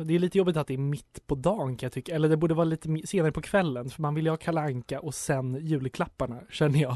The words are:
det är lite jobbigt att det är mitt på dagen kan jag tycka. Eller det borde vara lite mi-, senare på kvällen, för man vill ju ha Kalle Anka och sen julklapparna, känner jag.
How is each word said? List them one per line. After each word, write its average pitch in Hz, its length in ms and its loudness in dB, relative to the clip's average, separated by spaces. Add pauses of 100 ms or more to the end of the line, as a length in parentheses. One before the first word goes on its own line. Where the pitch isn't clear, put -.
det 160 100 0
är 175 40 6
lite 180 200 2
jobbigt 175 180 4
att 151 100 -2
det 135 80 -4
är 131 40 -4
mitt - 480 -6
på 147 80 0
dagen 135 420 0
kan 131 100 -6
jag 120 60 -6
tycka. 135 220 -6
Eller 156 140 4
det 160 80 6
borde 160 180 2
vara 170 100 2
lite 160 240 -2
mi-, 156 180 -2
senare 160 260 2
på 160 100 -4
kvällen, 135 480 0
för - 120 -8
man 147 120 0
vill 156 100 0
ju 160 60 4
ha 160 60 0
Kalle 160 240 -2
Anka 135 400 -4
och 151 140 -8
sen 131 520 -2
julklapparna, 131 760 -2 (100)
känner 147 280 2
jag. 135 180 2